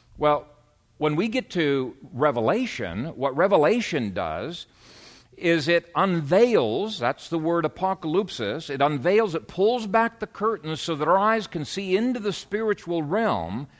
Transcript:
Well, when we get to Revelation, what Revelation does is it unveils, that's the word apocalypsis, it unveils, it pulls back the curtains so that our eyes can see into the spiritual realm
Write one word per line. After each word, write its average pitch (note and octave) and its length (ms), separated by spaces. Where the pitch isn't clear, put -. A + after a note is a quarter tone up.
Well, D3 300
when D3+ 180
we F#3+ 100
get A#3+ 240
to C#3 460
Revelation, B2 960
what C3 200
Revelation D#3 760
does F#2 520
is E3 320
it E3+ 260
unveils, F3 1040
that's A#2+ 300
the E3 100
word E3 260
apocalypsis, E3 1080
it C#3 100
unveils, D#3 540
it - 140
pulls A3 380
back A3+ 340
the G#3 60
curtains F#3+ 540
so E3+ 140
that C#3+ 140
our F3+ 100
eyes A3 280
can D#3 200
see F#3+ 300
into A#3+ 240
the G3+ 120
spiritual G3 680
realm C#3+ 640